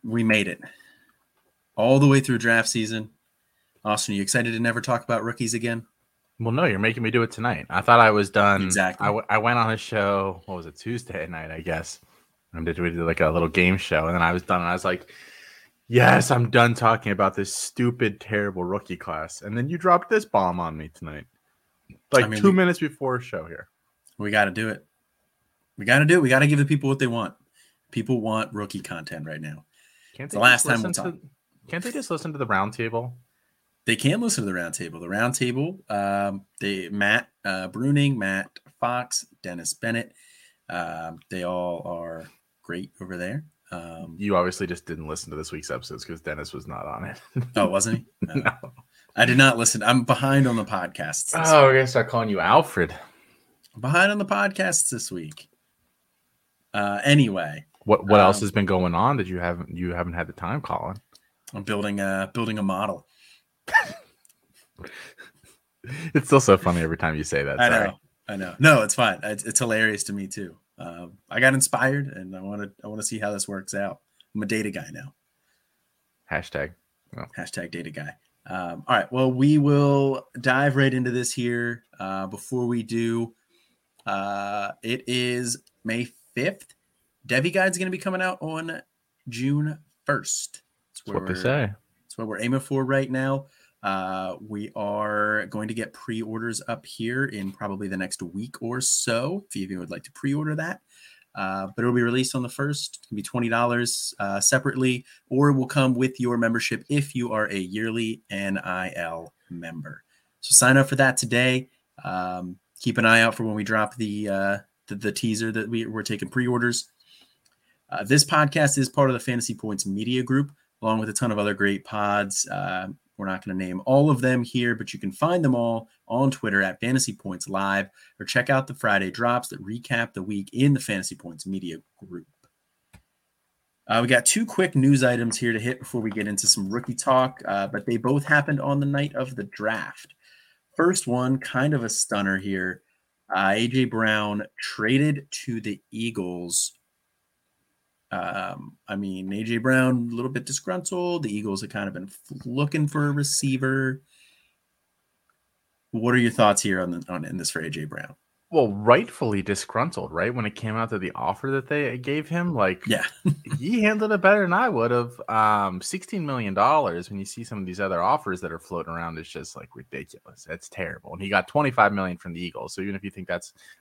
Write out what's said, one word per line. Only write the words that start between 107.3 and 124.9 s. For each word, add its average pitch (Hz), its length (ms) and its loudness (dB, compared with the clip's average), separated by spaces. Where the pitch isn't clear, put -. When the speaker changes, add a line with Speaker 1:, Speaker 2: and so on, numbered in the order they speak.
Speaker 1:
are 107 140 0
a 98 100 -4
yearly 110 720 -4
N 98 300 -2
I 92 380 -4
L 82 360 -8
member. 82 560 -12
So - 100 -2
sign 131 240 8
up 135 100 6
for 139 100 -2
that 131 200 6
today. 123 540 0
Um, 90 540 -6
keep 120 180 -2
an 117 80 4
eye 113 160 8
out 113 120 4
for 117 100 -4
when 110 100 -2
we 107 100 -2
drop 107 320 0
the, 104 320 -4
uh, 98 300 0
the, 104 80 -8
the 104 160 -4
teaser 113 400 -2
that 110 180 -4
we, 113 160 -4
we're 110 160 -8
taking 107 260 -6
pre-orders. 120 640 -2
Uh, 92 160 -6
this 143 220 4
podcast 151 500 2
is 131 140 0
part 139 180 4
of 127 60 2
the 117 60 -4
Fantasy 120 340 -4
Points 104 320 -6
Media 110 360 -2
Group, 135 300 0
along 110 160 0
with 110 100 -2
a 104 60 -4
ton 117 180 0
of 104 60 -2
other 104 160 0
great 101 280 0
pods. 104 640 -2
Uh, 92 420 -6
we're 98 100 -8
not 95 180 -6
gonna 95 100 -6
name 92 300 -4
all 139 240 6
of 123 140 2
them 127 200 2
here, 120 320 0
but 113 200 -8